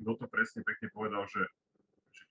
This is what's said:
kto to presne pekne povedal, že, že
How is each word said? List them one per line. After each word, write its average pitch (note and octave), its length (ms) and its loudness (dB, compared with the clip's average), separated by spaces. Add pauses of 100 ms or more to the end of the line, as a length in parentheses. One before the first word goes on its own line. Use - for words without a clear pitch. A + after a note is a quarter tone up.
kto A2+ 200 0
to A#2+ 40 -4
presne - 400 0
pekne - 240 0
povedal, - 400 -2
že, - 120 0 (680)
že - 200 -20